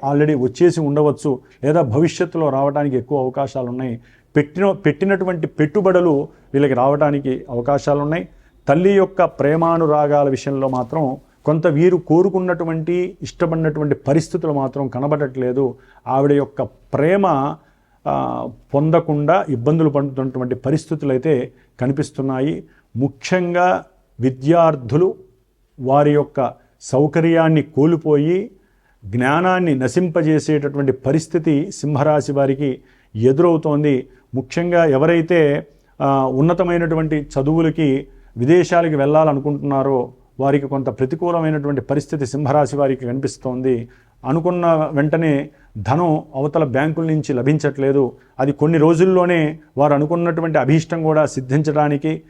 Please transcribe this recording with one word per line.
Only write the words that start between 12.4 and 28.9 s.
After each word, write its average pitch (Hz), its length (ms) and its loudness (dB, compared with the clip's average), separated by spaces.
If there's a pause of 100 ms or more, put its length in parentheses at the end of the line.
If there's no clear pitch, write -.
ఇష్టపడినటువంటి 151 720 -2
పరిస్థితులు 160 580 -2
మాత్రం 139 360 -4
కనబడట్లేదు. 131 880 -2 (340)
ఆవిడ 139 240 2
యొక్క 143 300 0
ప్రేమ, 156 920 -2 (540)
ఆ, 123 400 -4 (260)
పొందకుండా 160 720 0
ఇబ్బందులు 147 420 0
పడుతున్నటువంటి 131 640 -4
పరిస్థితులు 147 560 -4
అయితే 131 420 -2 (280)
కనిపిస్తున్నాయి. 139 840 -4 (320)
ముఖ్యంగా 175 880 -2 (360)
విద్యార్థులు 147 960 2 (640)
వారి 139 300 2
యొక్క 143 420 0 (280)
సౌకర్యాన్ని 160 800 2
కోల్పోయి 156 880 0 (540)